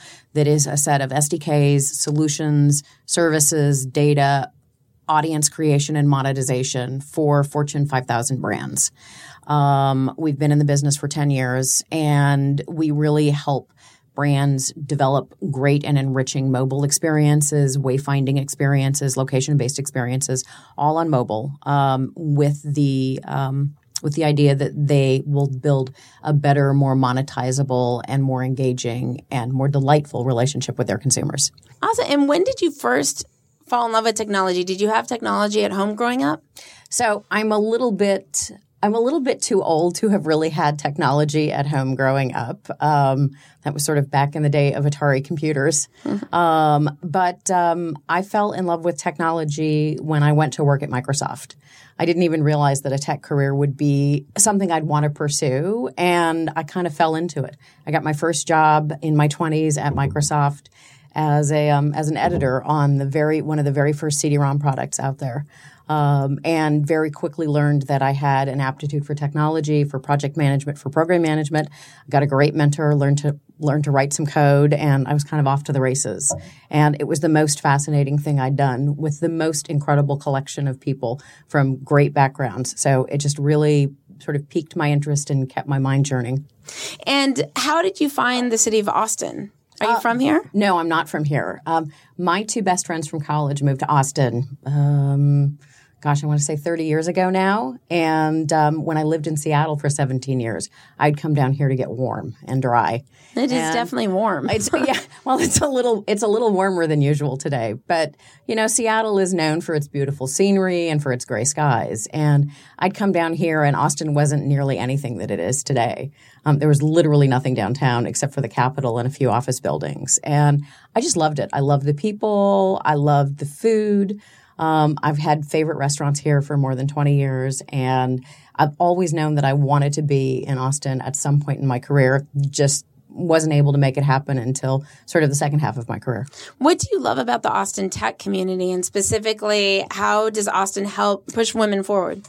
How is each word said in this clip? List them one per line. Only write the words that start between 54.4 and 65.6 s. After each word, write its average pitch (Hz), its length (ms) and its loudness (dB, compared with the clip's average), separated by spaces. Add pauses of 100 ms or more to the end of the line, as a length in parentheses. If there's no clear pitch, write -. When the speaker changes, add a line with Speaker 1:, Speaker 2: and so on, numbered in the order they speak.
Speaker 1:
I'd 160 140 0
want 147 200 0
to 147 60 0
pursue, 151 840 -2
and 165 580 0
I 160 100 -4
kind 175 220 -4
of 156 80 -6
fell 160 200 2
into 160 280 -4
it. - 140 -10 (300)
I 151 40 -6
got 147 140 0
my 156 80 0
first 165 340 -2
job 156 540 4
in 156 160 0
my 147 120 6
twenties 156 500 0
at 143 160 2
Microsoft 143 720 0 (500)
as 151 340 2
a, 151 200 2
um, 147 240 2
as 151 140 -2
an 151 100 -2
editor 135 460 0
on 143 340 2
the 139 80 -2
very, 151 340 0
one 151 180 -2
of 147 60 0
the 143 80 0
very 147 220 2
first 147 260 -4
C 156 80 0
D 147 80 2
rom 143 220 2
products 139 420 -2
out 135 180 -4
there. 139 280 -6 (400)